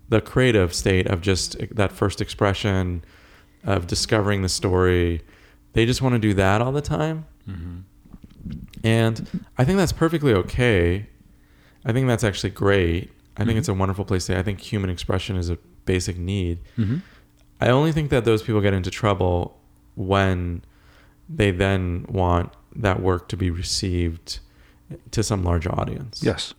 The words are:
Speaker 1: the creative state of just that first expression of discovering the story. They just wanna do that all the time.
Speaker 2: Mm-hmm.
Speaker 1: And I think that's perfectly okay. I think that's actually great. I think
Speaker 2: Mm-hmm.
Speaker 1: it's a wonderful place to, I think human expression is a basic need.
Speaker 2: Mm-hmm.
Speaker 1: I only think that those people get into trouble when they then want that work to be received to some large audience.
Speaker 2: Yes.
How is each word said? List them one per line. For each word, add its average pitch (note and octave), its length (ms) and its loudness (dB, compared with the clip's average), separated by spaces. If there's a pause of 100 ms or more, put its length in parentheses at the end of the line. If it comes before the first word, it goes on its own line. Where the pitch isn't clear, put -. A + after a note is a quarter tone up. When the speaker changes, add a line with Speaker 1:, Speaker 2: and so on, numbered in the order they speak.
Speaker 1:
the G#2+ 120 4
creative A2 540 2
state F#2 320 2
of F2+ 140 0
just F#2 360 0 (180)
that G2 180 0
first - 280 -2
expression F#2+ 840 -2 (600)
of F#2+ 220 -2
discovering G2+ 560 0
the F#2 60 0
story. F2+ 720 2 (500)
They A2+ 140 2
just B2+ 160 0
wanna B2 160 2
do G#2 160 2
that G2 260 4
all B2+ 120 -2
the D3 100 -2
time. D#3+ 420 -4 (240)
Speaker 2:
Mm-hmm. F2 300 -10 (1080)
Speaker 1:
And A2+ 600 0 (120)
I B2 80 2
think F#3 140 2
that's E3 140 2
perfectly D#3+ 420 2
okay. F#2+ 720 2 (800)
I A2+ 80 0
think C3 160 0
that's A#2 160 2
actually G2 260 -2
great. F#2+ 600 2 (260)
I - 40 -4
think G#2+ 100 2
Speaker 2:
Mm-hmm. A2 80 2
Speaker 1:
it's - 100 0
a G2+ 60 0
wonderful F#2+ 300 0
place F#2 220 -2
to, F#2 120 0
I F#2 40 0
think F#2+ 180 -4
human F#2+ 300 -2
expression F#2+ 460 -4
is F2 120 -2
a F2 100 -2 (280)
basic F#2 320 0
need. F2 400 -2 (180)
Speaker 2:
Mm-hmm. A#2 200 0 (640)
Speaker 1:
I - 100 2
only D3+ 220 4
think D3 180 -2
that B2+ 140 2
those A2 180 4
people G#2+ 180 0
get G2 140 2
into F#2 160 -2
trouble F#2+ 680 0 (360)
when F#2 680 0 (640)
they A2 240 2
then F#2 560 0
want F2 420 2 (240)
that F#2 260 0
work F2+ 280 0
to - 80 -6
be F2+ 140 0
received F2 920 -4 (720)
to A#2 100 0
some G2 220 -2
large F2 220 0
audience. - 560 -6
Speaker 2:
Yes. - 360 -2